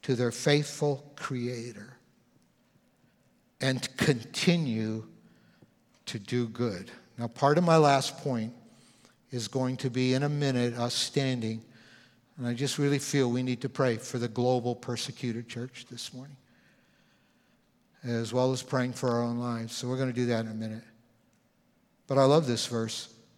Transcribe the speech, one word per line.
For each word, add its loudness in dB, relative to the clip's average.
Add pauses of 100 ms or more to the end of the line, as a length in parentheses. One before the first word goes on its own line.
to 0
their 0
faithful 0
Creator -8 (1700)
and -2
continue 0 (1000)
to -8
do -2
good." -4 (260)
Now, -6
part 4
of 4
my 8
last 6
point -2 (760)
is -6
going -2
to -2
be, 2
in 2
a 2
minute, 2
us -2
standing. -2 (760)
And -4
I 0
just -2
really 2
feel 2
we 0
need -2
to -4
pray 2
for -8
the -2
global 2
persecuted -6
church -10
this -12
morning, -16 (1700)
as -4
well 2
as -4
praying -2
for 0
our 2
own -2
lives. -6
So -6
we're -2
gonna -2
do 0
that 0
in -8
a -8
minute. -8 (1200)
But 2
I 8
love 6
this 0
verse. -4 (280)